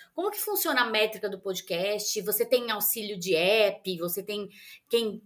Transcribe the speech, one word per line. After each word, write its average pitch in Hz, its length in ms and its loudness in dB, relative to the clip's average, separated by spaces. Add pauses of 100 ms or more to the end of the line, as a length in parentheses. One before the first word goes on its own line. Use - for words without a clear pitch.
(140)
Como 381 160 -2
que - 120 -4
funciona 320 400 2
a 233 80 0
métrica 214 400 0
do 190 100 -8
podcast? 196 840 -4
Você 208 240 0
tem 240 260 2
auxílio 208 460 -2
de 175 160 -2
app? 196 640 2
Você 175 220 -4
tem 208 280 -8 (400)
quem, 226 360 0